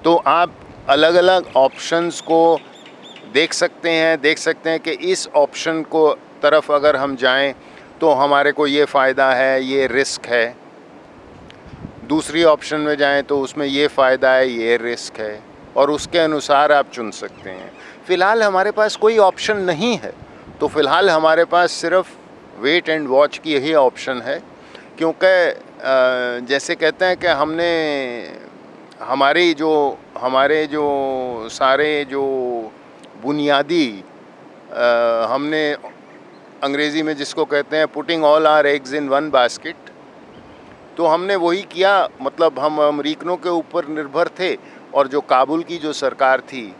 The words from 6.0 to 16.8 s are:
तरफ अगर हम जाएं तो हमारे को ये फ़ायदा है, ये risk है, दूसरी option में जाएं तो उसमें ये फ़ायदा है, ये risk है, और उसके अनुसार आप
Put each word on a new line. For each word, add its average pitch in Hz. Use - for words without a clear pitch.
तरफ 147
अगर 147
हम 135
जाएं 131
तो 160
हमारे 143
को 147
ये 143
फ़ायदा 135
है, 131
ये 135
risk 131
है, 120
दूसरी 151
option 151
में 151
जाएं 143
तो 143
उसमें 139
ये 139
फ़ायदा 131
है, 131
ये 117
risk 117
है, 107
और 143
उसके 151
अनुसार 147
आप 143